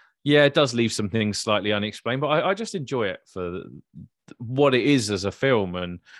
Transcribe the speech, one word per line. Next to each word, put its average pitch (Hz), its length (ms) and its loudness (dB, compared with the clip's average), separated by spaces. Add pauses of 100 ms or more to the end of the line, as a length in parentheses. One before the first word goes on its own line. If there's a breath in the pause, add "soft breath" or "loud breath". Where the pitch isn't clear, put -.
(240 soft breath)
yeah, 147 200 6
it 139 100 4
does 139 200 2
leave 117 180 2
some 104 160 -4
things 107 300 -2
slightly 104 340 -2
unexplained, 107 480 -4
but 143 80 -2
I, 156 220 0
I 196 40 -2
just 214 200 -8
enjoy 127 340 -2
it 92 120 -8 (120)
for 90 180 -6
the, 78 300 -12 (580)
what 127 360 2
it 120 100 4
is 127 260 2
as 98 140 -2
a 95 80 -2
film 107 440 0
and, 90 240 -6 (200 loud breath)